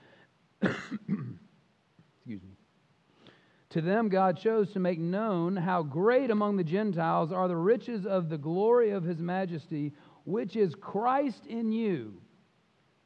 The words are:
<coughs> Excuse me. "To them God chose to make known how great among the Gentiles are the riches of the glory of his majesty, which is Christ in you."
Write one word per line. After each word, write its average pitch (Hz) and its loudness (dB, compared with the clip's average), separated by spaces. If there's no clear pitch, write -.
<coughs> - -20
Excuse - -8
me. 95 -20
"To 165 -2
them 202 2
God 190 4
chose 220 2
to 196 -2
make 180 0
known 180 0
how 180 0
great 208 2
among 208 2
the 185 2
Gentiles 170 0
are 185 0
the 180 0
riches 208 0
of 185 0
the 160 -4
glory 208 2
of 196 -2
his 165 -4
majesty, 170 -4
which 214 -4
is 190 2
Christ 254 -2
in 233 -2
you." 165 -2